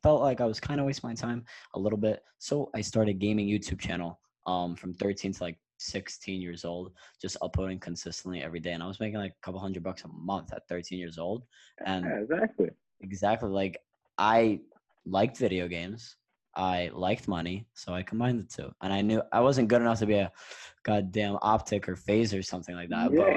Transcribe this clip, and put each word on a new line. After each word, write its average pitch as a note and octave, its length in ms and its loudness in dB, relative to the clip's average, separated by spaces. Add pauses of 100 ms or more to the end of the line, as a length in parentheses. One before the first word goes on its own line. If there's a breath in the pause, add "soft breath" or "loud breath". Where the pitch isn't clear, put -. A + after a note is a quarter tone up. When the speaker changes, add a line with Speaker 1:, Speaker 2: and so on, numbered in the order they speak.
Speaker 1:
felt D3+ 180 8
like B2+ 220 2
I - 20 2
was A2 160 0
kinda C#3+ 240 -2
wasting C3+ 240 -2
my A#2 60 -6
time A#2 300 -4 (300 loud breath)
a - 40 -6
little G#2 200 0
bit. G#2+ 240 0 (160)
So C#3+ 360 -2
I A2 80 -2
started G#2 360 2
gaming G#2 300 2
YouTube G2+ 320 -2
channel, F2 400 -6 (240)
um, F2 320 -2
from F2+ 160 -10
thirteen G2 400 -2
to, F#2 100 -6
like, E2+ 160 -6 (200)
sixteen - 640 -8
years F2 240 -8
old, F2+ 260 -6 (280 soft breath)
just - 200 -8
uploading F#2 380 -2
consistently E2+ 640 -8
every E2 180 -6
day. F2 120 -4
And E2+ 100 -6
I F2 40 -6
was F#2+ 140 -8
making, G#2+ 180 -4
like, F#2+ 140 -6
a - 100 -20
couple F#2 160 -8
hundred F#2+ 240 -6
bucks F#2 220 -8
a F2 40 -14
month E2 440 -6
at - 160 -14
thirteen F2 300 -8
years E2+ 180 -10
old. G2 280 -6 (420 soft breath)
And F#3+ 180 -2
Speaker 2:
Yeah, B2 160 -2
exactly. F3+ 480 0 (320)
Speaker 1:
exactly. G2+ 480 -2
Like, F#2+ 300 0 (400)
I A2 420 6 (460)
liked F#2+ 320 2
video F#2 280 2
games. F2 500 -8 (420)
I F2+ 360 0
liked F#2 340 -2
money, F2+ 460 -2
so - 180 -10
I F2+ 100 -2
combined A#2+ 380 0
the - 40 -6
two. - 360 -12
And F#2+ 100 -2
I G2 120 2
knew A2 180 4 (100)
I A2+ 100 4
wasn't B2+ 280 6
good A#2+ 140 6
enough A#2 160 4
to G#2+ 80 0
be G#2 80 4
a G2 180 2 (520 loud breath)
goddamn G2+ 580 0
Optic G#2+ 440 2
or F2+ 100 -4
FaZe G#2+ 360 2
or F#2+ 80 0
something F2 340 -8
like F2 140 -8
that. A#2 220 0
But, E3+ 180 6
Speaker 2:
Yeah, - 80 6